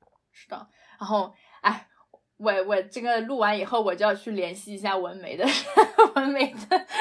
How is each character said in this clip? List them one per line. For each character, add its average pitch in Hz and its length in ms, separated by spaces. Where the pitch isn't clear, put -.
是 - 180
的。 - 180
然 202 80
后， 202 280
哎， - 260
我， 214 120
我 196 180
这 226 200
个 233 180
录 247 160
完 214 200
以 190 60
后， 233 200
我 190 120
就 202 120
要 202 80
去 208 160
联 180 240
系 208 180
一 196 60
下 196 180
纹 180 220
眉 - 180
的， 247 100
<laughs> - 400
纹 269 140
眉 277 240
的 370 160